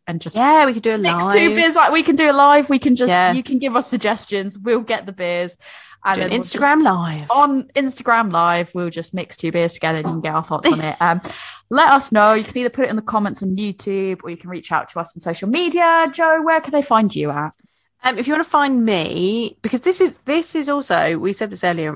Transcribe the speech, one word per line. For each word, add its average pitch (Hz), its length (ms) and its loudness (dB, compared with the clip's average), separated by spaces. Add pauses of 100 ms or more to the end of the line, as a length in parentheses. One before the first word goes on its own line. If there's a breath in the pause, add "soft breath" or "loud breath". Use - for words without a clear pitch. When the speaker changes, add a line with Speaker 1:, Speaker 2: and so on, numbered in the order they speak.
Speaker 1:
and 165 140 -8
just 165 160 -10
Speaker 2:
Yeah, 294 300 6
we 254 80 0
could 220 80 -8
do 226 100 0
a 220 60 -2
Speaker 1:
mix 175 260 0
Speaker 2:
live. 403 140 4
Speaker 1:
two 330 160 4
beers, 330 220 2
like, 302 160 6
we 320 100 2
can 311 140 2
do 302 140 4
a - 40 4
live, 285 340 6
we 269 100 2
can 254 180 2
just, 240 140 2
Speaker 2:
Yeah. 180 220 4
Speaker 1:
you 254 100 -2
can 254 160 -2
give 254 180 -2
us 254 120 -2
suggestions, 202 720 -4
we'll 226 240 -2
get 214 240 -6
the 196 60 -14
beers. 175 440 -6 (480 loud breath)
And 196 120 0
Speaker 2:
Do 185 60 -2
an 185 80 -2
Speaker 1:
then 220 100 0
we'll 247 40 -6
just - 120 -6
Speaker 2:
Instagram 294 260 4
live. 170 480 0
Speaker 1:
on 269 320 2 (140)
Instagram 233 560 0
live, 170 420 0
we'll 175 160 -4
just 165 240 -12
mix 180 220 -10
two 165 160 -6
beers 170 220 0
together 160 240 -2
and 156 100 -6
you 165 60 -6
can 165 60 -6
get 156 140 -4
our 156 80 -2
thoughts 156 240 -4
on 277 140 2
it. 156 200 -6
Um, 170 200 2 (260 loud breath)
Speaker 2:
<laughs> - 240 -18
Speaker 1:
let 285 220 4
us 269 180 2
know. 214 220 4
You 220 100 2
can - 160 -8
either 247 120 -2
put 254 160 -2
it - 40 -2
in 220 60 -4
the 214 60 -6
comments 208 380 -4
on 190 160 -4
YouTube 196 680 -6
or 165 60 -10
you 170 60 -12
can 175 140 -18
reach 175 220 -10
out - 160 -2
to - 100 -10
us 170 180 -8
on 165 60 -18
social 175 260 -6
media. 330 640 2
Joe, 320 300 2
where 320 180 0
can 311 120 -12
they 294 100 2
find 220 320 2
you 147 160 -4
at? 147 220 -6 (500)
Speaker 2:
Um, 240 160 -2
if 240 80 -4
you 294 80 0
wanna 311 80 0
find 277 420 0
me, 202 800 -2
because 247 200 -4
this 359 180 0
is, 359 120 2 (120)
this 330 320 -2
is 285 120 -4
also, 170 500 0
we 196 140 -4
said 208 200 -6
this 180 100 -16
earlier, 165 340 -2